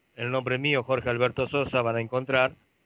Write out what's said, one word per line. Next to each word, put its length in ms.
el 160
nombre 260
mío, 260
Jorge 260
Alberto 380
Sosa, 340
van 140
a 60
encontrar, 540